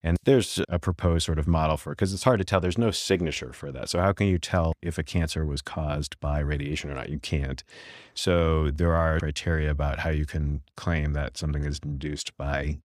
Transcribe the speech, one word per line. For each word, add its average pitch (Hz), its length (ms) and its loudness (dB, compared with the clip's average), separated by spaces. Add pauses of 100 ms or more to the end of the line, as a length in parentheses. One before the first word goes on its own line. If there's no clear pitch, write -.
And 85 220 2
there's 120 360 4 (100)
a 87 80 0
proposed 85 480 2
sort 80 120 0
of 76 80 0
model 80 300 4
for 73 160 -8
it, 71 60 -8
'cause 95 160 0
it's 95 100 -6
hard 127 140 6
to 95 60 2
tell. 98 140 2
There's 90 200 0
no 117 120 2
signature 82 600 0
for - 180 -12
that. 64 200 -8
So 87 100 0
how 98 140 4
can 104 120 2
you 92 120 4
tell 82 420 2
if 85 160 -4
a 80 60 -4
cancer 80 420 0
was 71 160 -2
caused 76 600 -4
by 73 200 0
radiation 71 500 -4
or 69 40 -6
not? 65 160 -8
You 76 80 -4
can't. 67 440 -2 (520)
So 80 560 2
there 85 240 2
are 80 260 4
criteria 76 500 0
about 73 280 0
how 82 120 -2
you 76 140 0
can 73 380 -2 (120)
claim 76 380 -2
that 71 240 -4
something 73 280 -2
is 71 200 -4
induced 73 540 -6
by 71 400 -2 (140)